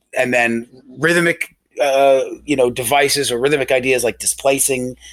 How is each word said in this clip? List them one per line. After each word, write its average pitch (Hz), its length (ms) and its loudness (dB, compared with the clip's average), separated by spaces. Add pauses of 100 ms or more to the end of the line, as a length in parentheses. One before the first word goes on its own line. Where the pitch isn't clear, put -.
(160)
and 127 160 -2
then 117 380 -2 (300)
rhythmic, 170 560 0 (260)
uh, 135 440 4 (200)
you 147 100 -2
know, 123 140 2
devices 135 640 0
or 120 80 -4
rhythmic 139 320 0
ideas 127 320 0
like 113 160 -4
displacing. 131 760 -2 (180)